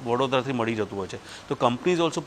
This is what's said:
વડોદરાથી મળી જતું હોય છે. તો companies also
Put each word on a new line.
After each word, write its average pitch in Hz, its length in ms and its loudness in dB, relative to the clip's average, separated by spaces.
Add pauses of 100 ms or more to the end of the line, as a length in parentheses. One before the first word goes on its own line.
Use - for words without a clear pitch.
વડોદરાથી 127 460 2
મળી 117 240 0
જતું 98 240 -2
હોય 92 80 -4
છે. 98 100 -10
તો - 440 -8
companies 165 420 2
also 160 240 0